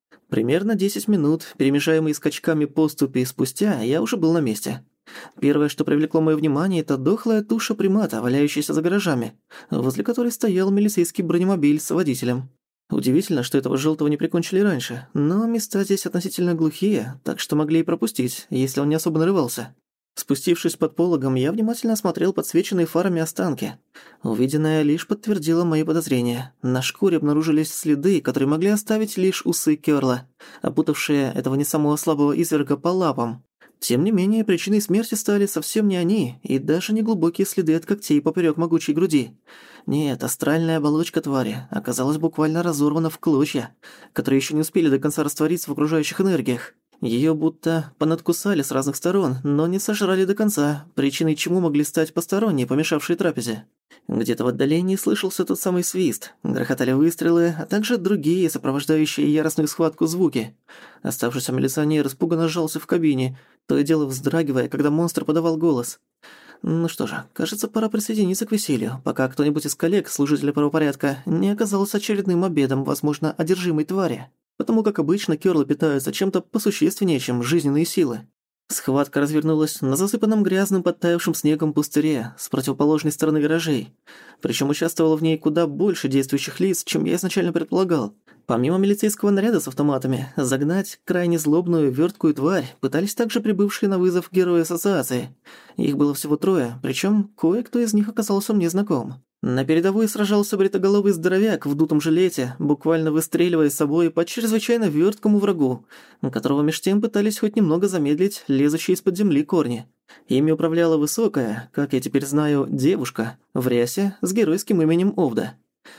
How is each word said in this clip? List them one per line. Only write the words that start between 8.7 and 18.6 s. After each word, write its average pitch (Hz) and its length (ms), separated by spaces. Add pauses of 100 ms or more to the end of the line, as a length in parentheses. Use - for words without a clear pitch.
за 156 80
гаражами, 165 520 (360)
возле 135 340
которой 240 280
стоял 190 400
милицейский 202 520
бронемобиль 170 560
с - 120
водителем. 131 580 (400)
Удивительно, 143 540
что 131 140
этого 135 200
желтого 151 300
не 147 100
прикончили 165 420
раньше, 131 540
но 175 340
места 214 360
здесь 196 220
относительно 180 480
глухие, 156 680
так - 160
что - 160
могли 156 240
и 165 40
пропустить, 143 640
если 131 300